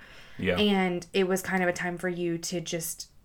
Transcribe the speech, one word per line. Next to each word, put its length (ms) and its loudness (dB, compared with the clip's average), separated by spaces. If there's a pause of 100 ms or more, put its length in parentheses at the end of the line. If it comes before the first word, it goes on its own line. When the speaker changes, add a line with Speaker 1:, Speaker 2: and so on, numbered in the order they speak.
(380)
Speaker 1:
Yeah. 200 2
Speaker 2:
And 560 2
it 140 4
was 140 2
kind 220 0
of 60 4
a 40 4
time 240 -4
for 120 -2
you 280 0
to 240 -4
just 480 -6 (160)